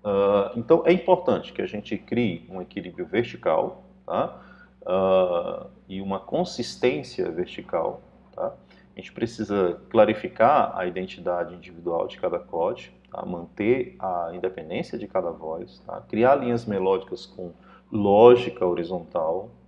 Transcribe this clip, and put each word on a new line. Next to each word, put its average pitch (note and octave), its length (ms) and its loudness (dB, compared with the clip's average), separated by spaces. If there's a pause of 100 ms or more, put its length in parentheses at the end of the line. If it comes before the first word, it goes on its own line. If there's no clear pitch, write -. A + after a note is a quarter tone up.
Ah, G2+ 520 2
então, A#2 300 4
é E3 60 6
importante F3+ 600 2
que - 80 -6
a G2 40 -2
gente G#2 320 -8
crie G2 520 -4
um F#2 120 -10
equilíbrio F2+ 440 -10
vertical, - 760 -2 (220)
tá? C3 320 -4 (480)
Ah, F#2 800 2 (200)
e F#2+ 140 -10
uma G2 180 -4
consistência C3+ 1120 -2
vertical, - 720 -6 (340)
tá? - 180 -6 (420)
A - 40 -14
gente - 140 -16
precisa G2+ 680 -2 (100)
clarificar A2+ 880 4
a F#2 100 -4
identidade F2+ 680 -6
individual E2+ 540 -6
de - 100 -14
cada F2 200 -4
acorde, - 540 -4 (200)
tá? - 140 -10
Manter G2+ 760 -2
a F2 340 -4
independência F2+ 640 -6
de G#2 100 -10
cada E3+ 220 -4
voz, E2+ 560 -12
tá? - 240 -12
Criar B2 260 4
linhas A#2+ 300 -4
melódicas F#2+ 600 -2
com F2+ 260 -14 (400)
lógica A2 760 8
horizontal F2 840 -4 (160)